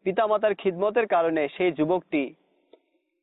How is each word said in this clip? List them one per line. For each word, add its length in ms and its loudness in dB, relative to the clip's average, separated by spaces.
পিতামাতার 520 0
খিদমতের 520 -2
কারণে 420 0
সেই 240 -2
যুবকটি 640 -2